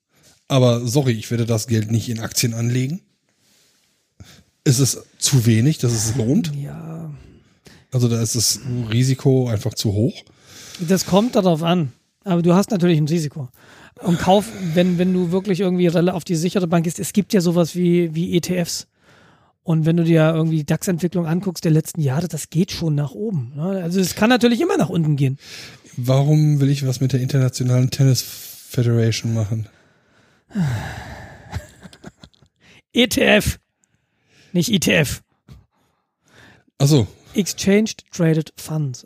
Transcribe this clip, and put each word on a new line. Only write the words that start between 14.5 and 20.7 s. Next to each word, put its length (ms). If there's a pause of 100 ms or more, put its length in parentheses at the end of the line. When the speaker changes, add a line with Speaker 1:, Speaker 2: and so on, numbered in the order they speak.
Speaker 2:
wenn, 240
wenn 160
du 180
wirklich 280
irgendwie 280
rela-, 240
auf 120
die 120
sichere 300
Bank 180
gehst, 140
es 160
gibt 180
ja 80
sowas 340
wie, 400
wie 200
E 60
T 220
Fs. 240 (760)
Und 240
wenn 100
du 80
dir 300
irgendwie 300
dax-Entwicklung 600